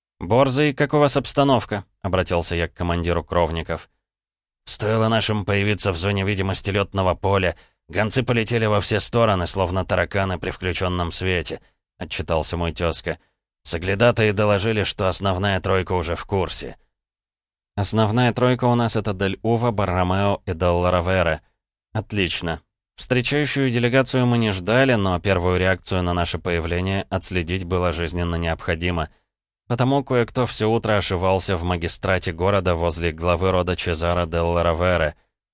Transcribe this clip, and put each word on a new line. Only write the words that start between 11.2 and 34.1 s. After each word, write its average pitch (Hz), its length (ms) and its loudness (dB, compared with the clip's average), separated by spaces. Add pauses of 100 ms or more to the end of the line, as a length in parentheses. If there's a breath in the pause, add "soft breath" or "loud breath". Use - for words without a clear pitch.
отчитался 80 580 -2
мой 85 160 -2
тёзка. 82 460 -4 (460)
«Соглядатые 104 680 0
доложили, 104 520 0
что 95 240 -2
основная 95 520 0
тройка 92 320 0
уже 85 220 -2
в - 100 -8
курсе». 85 520 -2 (960)
«Основная 110 580 2
тройка 123 340 2
у 120 100 4
нас — 117 200 0
это 107 160 -2
Дель 98 300 -2
Ува, 117 300 0
Бар 101 180 0
Ромео 92 560 2
и 95 60 -4
Дель 87 360 2
Равера». 87 520 2 (520)
Отлично. 87 680 -2 (380)
Встречающую 135 720 0
делегацию 123 560 2
мы 120 120 4
не 110 120 2
ждали, 113 440 2
но 95 260 0
первую 90 360 2
реакцию 92 460 0
на 87 120 0
наше 87 260 -2
появление 87 680 -2
отследить 92 520 -2
было 87 300 0
жизненно 85 420 -2
необходимо. 82 720 -2 (600)
Потому 131 340 2
кое-кто 123 440 0
всё 110 220 0
утро 110 280 2
ошивался 92 600 0
в 82 60 -6
магистрате 90 680 0
города 92 420 0
возле 82 380 -2
главы 87 400 0
рода 90 240 0
Чезаро 85 500 0